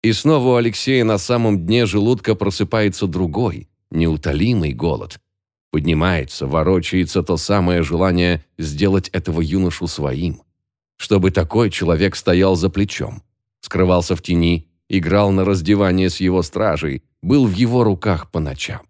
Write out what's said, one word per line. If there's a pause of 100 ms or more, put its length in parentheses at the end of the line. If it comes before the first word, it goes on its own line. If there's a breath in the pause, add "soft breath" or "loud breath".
И
снова
у
Алексея
на
самом
дне
желудка
просыпается
другой, (220)
неутолимый
голод. (520)
Поднимается,
ворочается
то
самое
желание (140)
сделать
этого
юношу
своим. (560)
Чтобы
такой
человек
стоял
за
плечом, (380)
скрывался
в
тени, (200)
играл
на
раздевание
с
его
стражей, (180)
был
в
его
руках
по
ночам.